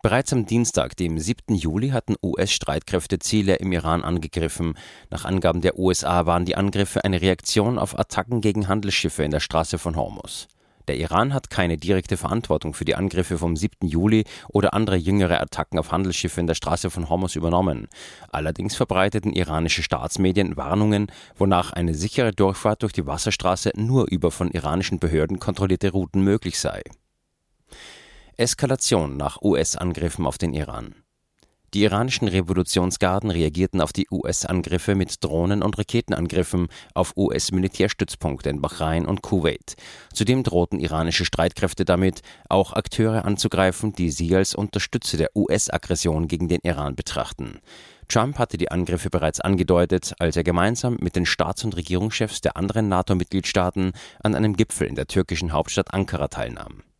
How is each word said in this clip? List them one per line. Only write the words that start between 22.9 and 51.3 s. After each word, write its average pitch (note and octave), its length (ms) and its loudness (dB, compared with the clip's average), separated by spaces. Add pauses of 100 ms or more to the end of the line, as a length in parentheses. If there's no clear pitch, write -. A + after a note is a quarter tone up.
die F2 120 -2
Wasserstraße F2+ 680 0
nur A2+ 340 2
über F2 220 2
von F2+ 220 -2
iranischen E2 480 -2
Behörden E2 400 0
kontrollierte F#2 500 0
Routen F#2+ 320 0
möglich G2 380 2
sei. - 240 -4 (1500)
Eskalation A#2+ 800 2
nach C#2+ 260 -4
U-S-Angriffen E2 800 0
auf C2 140 -2
den D#2 160 -2
Iran. A#1 400 -8 (800)
Die G3+ 80 4
iranischen A2 460 2
Revolutionsgarden F#2 1000 2
reagierten E2+ 500 2
auf D#2 120 2
die - 180 -2
U-S-Angriffe F2+ 840 -2
mit F#2+ 280 -2
Drohnen- F2 400 0
und G#2+ 140 -2
Raketenangriffen F2 920 0 (260)
auf F#2 220 -2
U-S-Militärstützpunkte F#2 1300 0
in C#2+ 140 -2
Bahrain D#2+ 420 0
und F#2+ 160 -2
Kuwait. E2 540 0 (380)
Zudem B2+ 300 0
drohten F2 360 0
iranische D#2+ 460 0
Streitkräfte - 600 -2
damit, F2+ 380 2 (260)
auch - 240 2
Akteure A2 520 0
anzugreifen, G2 680 0
die F2 180 0
sie E2 240 0
als F#2+ 200 2
Unterstützer - 640 -4
der D#2 160 0
U-S-Aggression E2 920 0
gegen E2+ 200 -2
den F2 140 2
Iran D2 320 -2
betrachten. - 640 -8 (500)
Trump B2+ 300 0
hatte - 180 -2
die E2 140 -2
Angriffe F2 400 -2
bereits D#2 300 0
angedeutet, F2+ 800 2
als E2 180 0
er E2+ 80 2
gemeinsam G#2 560 2
mit - 160 -2
den F2 100 2
Staats- - 380 -2